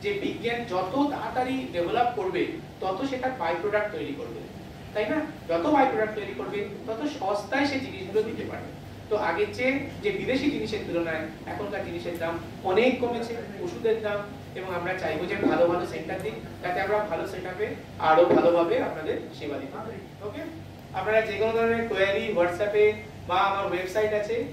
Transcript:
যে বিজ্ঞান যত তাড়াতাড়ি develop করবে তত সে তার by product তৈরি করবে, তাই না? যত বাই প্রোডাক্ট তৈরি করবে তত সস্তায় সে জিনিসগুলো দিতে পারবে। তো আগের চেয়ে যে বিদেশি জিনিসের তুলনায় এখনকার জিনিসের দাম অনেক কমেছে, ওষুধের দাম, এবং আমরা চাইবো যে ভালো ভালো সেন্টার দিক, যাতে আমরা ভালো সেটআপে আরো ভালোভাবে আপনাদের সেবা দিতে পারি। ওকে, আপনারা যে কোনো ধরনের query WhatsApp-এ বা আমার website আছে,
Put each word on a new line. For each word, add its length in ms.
যে 120
বিজ্ঞান 520
যত 460
তাড়াতাড়ি 600
develop 420
করবে 320
তত 300
সে 80
তার 220
by 220
product 340
তৈরি 220
করবে, 220
তাই 160
না? 120
যত 160
বাই 200
প্রোডাক্ট 300
তৈরি 220
করবে 220
তত 140
সস্তায় 460
সে 140
জিনিসগুলো 440
দিতে 260
পারবে। 200
তো 80
আগের 360
চেয়ে 260
যে 80
বিদেশি 400
জিনিসের 360
তুলনায় 380
এখনকার 380
জিনিসের 340
দাম 200
অনেক 360
কমেছে, 340
ওষুধের 400
দাম, 180
এবং 200
আমরা 240
চাইবো 260
যে 100
ভালো 320
ভালো 200
সেন্টার 340
দিক, 120
যাতে 180
আমরা 160
ভালো 300
সেটআপে 400
আরো 260
ভালোভাবে 580
আপনাদের 340
সেবা 180
দিতে 200
পারি। 500
ওকে, 140
আপনারা 280
যে 160
কোনো 140
ধরনের 360
query 480
WhatsApp-এ 580
বা 80
আমার 300
website 480
আছে, 400